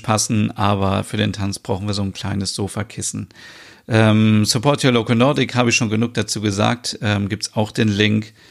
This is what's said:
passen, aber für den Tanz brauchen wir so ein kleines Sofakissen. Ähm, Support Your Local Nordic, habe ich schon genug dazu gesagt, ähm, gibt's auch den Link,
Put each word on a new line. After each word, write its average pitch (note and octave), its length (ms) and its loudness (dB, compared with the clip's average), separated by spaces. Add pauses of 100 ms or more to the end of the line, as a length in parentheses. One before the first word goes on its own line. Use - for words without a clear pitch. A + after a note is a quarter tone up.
passen, A2 520 0
aber G2+ 480 2
für - 140 -8
den G#2 160 0
Tanz G2 240 -6
brauchen G2+ 300 -4
wir G2+ 80 -2
so G2+ 80 -2
ein F#2+ 100 -4
kleines G2 400 -6
Sofakissen. G#2 760 -8 (580)
Ähm, G#2+ 580 4
Support C#3+ 400 2
Your B2+ 60 4
Local A#2 240 2
Nordic, B2+ 400 2
habe A#2+ 160 2
ich - 40 2
schon A2+ 140 0
genug A2+ 240 -2
dazu G#2+ 280 -4
gesagt, G#2+ 600 -2
ähm, G2+ 260 0
gibt's - 280 -6
auch G#2+ 160 -2
den A2+ 160 0
Link, G#2+ 460 0 (180)